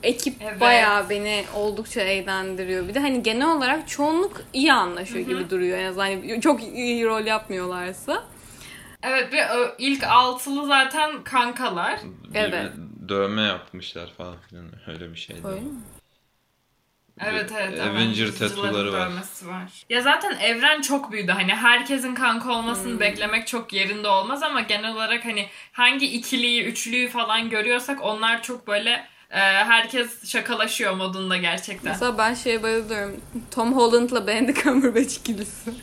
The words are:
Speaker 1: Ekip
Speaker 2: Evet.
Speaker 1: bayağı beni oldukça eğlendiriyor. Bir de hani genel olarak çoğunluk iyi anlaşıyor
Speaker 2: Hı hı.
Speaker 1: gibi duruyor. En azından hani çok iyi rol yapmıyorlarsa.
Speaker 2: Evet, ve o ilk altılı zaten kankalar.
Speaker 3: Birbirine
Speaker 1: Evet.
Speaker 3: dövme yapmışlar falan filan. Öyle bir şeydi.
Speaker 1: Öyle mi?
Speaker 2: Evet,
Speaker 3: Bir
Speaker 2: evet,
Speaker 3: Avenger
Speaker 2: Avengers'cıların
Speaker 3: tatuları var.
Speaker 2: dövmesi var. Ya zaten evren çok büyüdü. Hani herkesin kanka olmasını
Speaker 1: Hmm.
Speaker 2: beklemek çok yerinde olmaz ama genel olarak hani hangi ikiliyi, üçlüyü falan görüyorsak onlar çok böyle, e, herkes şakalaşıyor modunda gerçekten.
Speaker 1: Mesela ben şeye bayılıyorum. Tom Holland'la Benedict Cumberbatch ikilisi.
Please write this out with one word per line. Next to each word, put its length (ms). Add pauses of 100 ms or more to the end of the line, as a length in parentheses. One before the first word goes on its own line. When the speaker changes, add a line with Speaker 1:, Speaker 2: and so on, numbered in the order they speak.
Speaker 1:
Ekip 380
Speaker 2:
Evet. 180
Speaker 1:
bayağı 500
beni 360 (100)
oldukça 460
eğlendiriyor. 880
Bir 60
de 60
hani 240
genel 240
olarak 400
çoğunluk 540 (120)
iyi 200
anlaşıyor 520
Speaker 2:
Hı 60
hı. 20
Speaker 1:
gibi 160
duruyor. 280
En 80
azından 200
hani 360
çok 220
iyi 420
rol 200
yapmıyorlarsa. 960 (800)
Speaker 2:
Evet, 300
ve 200
o 240
ilk 260
altılı 640
zaten 560
kankalar. 760 (240)
Speaker 3:
Birbirine 320
Speaker 1:
Evet. 160 (380)
Speaker 3:
dövme 320
yapmışlar 760
falan 180 (140)
filan. 160 (220)
Öyle 240
bir 80
şeydi. 280
Speaker 1:
Öyle 120
mi? 100 (1500)
Speaker 2:
Evet, 280
Speaker 3:
Bir 60
Speaker 2:
evet, 240
Speaker 3:
Avenger 80
Speaker 2:
Avengers'cıların 680
Speaker 3:
tatuları 380
var. 160
Speaker 2:
dövmesi 380
var. 240 (180)
Ya 120
zaten 400
evren 400
çok 300
büyüdü. 200
Hani 240
herkesin 600
kanka 360
olmasını 400
Speaker 1:
Hmm. 80
Speaker 2:
beklemek 480
çok 260
yerinde 340
olmaz 360
ama 180
genel 320
olarak 320
hani 220 (240)
hangi 340
ikiliyi, 580
üçlüyü 460
falan 400
görüyorsak 540
onlar 400
çok 240
böyle, 220 (420)
e, 80
herkes 920
şakalaşıyor 600
modunda 440
gerçekten. 540
Speaker 1:
Mesela 260
ben 160
şeye 300
bayılıyorum. 580 (300)
Tom 220
Holland'la 540
Benedict 360
Cumberbatch 540
ikilisi. 540 (120)